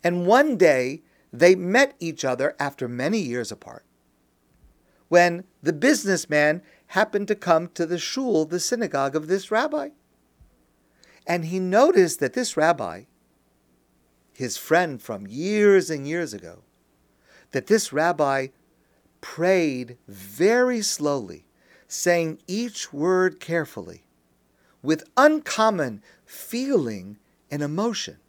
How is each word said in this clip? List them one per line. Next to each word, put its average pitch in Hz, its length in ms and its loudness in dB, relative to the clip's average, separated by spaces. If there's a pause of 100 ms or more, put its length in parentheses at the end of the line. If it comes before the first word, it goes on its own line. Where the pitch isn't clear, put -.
And 175 240 0
one 254 300 4
day, 143 460 2 (300)
they 175 220 6
met 208 460 2
each 160 240 -8
other 131 340 -2
after 139 300 -6
many 135 300 -4
years 120 340 -6
apart, - 320 -18 (1200)
when 175 360 4 (180)
the 156 100 -2
businessman 175 880 0 (260)
happened 202 400 -2
to 214 80 -2
come 170 320 0
to 170 180 -6
the 170 120 -4
shul, 208 460 -2
the 165 140 -6
synagogue 147 560 -2
of 156 140 -4
this 190 220 -4
rabbi. 294 400 -2 (1400)
And 170 180 -2
he 180 160 -4
noticed 247 580 4
that 135 140 -2
this 247 240 -4
rabbi, 120 480 0 (1300)
his 127 240 -8
friend 160 440 0
from 101 280 -10
years 190 600 4
and 143 200 -6
years 160 260 -6
ago, 92 300 -18 (880)
that - 160 -4
this 208 240 2
rabbi 143 560 0 (720)
prayed 151 760 0 (100)
very 196 720 0
slowly, 131 640 -4 (420)
saying 170 640 0
each 220 440 -8
word 180 460 0
carefully, 110 680 -8 (760)
with 156 340 -4
uncommon 220 840 2 (220)
feeling 123 920 -4 (320)
and 147 120 -6
emotion. 185 540 -6 (120)